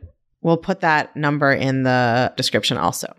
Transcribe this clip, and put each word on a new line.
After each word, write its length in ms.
we'll 160
put 240
that 340
number 360
in 320
the 540
description 400
also. 420